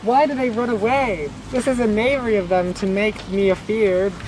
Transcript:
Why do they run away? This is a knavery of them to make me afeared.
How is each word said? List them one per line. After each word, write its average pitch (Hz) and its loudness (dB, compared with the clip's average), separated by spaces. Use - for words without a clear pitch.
Why 254 4
do 285 -2
they 254 0
run 233 -2
away? 226 0
This 247 -2
is 262 0
a 240 2
knavery 233 0
of 185 0
them 180 2
to 202 -4
make 202 -2
me 196 2
afeared. 196 0